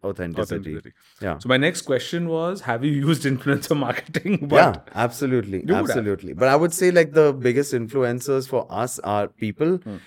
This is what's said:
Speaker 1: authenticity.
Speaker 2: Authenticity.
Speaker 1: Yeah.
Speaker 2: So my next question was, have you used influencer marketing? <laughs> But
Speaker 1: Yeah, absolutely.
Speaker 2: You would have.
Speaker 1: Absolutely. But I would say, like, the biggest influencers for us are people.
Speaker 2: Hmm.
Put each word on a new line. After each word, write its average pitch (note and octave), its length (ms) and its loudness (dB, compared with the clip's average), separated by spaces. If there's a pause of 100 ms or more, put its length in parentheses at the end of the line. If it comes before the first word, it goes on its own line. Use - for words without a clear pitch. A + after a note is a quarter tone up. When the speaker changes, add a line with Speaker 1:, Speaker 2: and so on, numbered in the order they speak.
Speaker 1:
authenticity. F2 720 -4
Speaker 2:
Authenticity. - 160 -14 (280)
Speaker 1:
Yeah. E2 180 -4
Speaker 2:
So F#2 100 -6
my B2+ 80 6
next E3 260 0
question E3+ 460 -2
was, E3+ 340 -2
have A#2+ 220 -2
you D3+ 80 2
used C#3+ 320 0
influencer C#3 520 0
marketing? D3 720 -2
<laughs> - 0 -
But - 80 0
Speaker 1:
Yeah, D#3 180 4 (200)
absolutely. A#2+ 720 -2
Speaker 2:
You F3 80 2
would - 0 -
have. D4+ 160 0
Speaker 1:
Absolutely. G2+ 420 -2
But G#2 160 2
I C#3 80 6
would E3 160 2
say, F3+ 200 2
like, E3 200 4
the D3+ 220 8
biggest C3 400 0
influencers B2+ 760 -2
for B2 220 -2
us A#2 300 -4
are G#2 280 0
people. D3+ 500 -2
Speaker 2:
Hmm. G#2+ 180 -12 (100)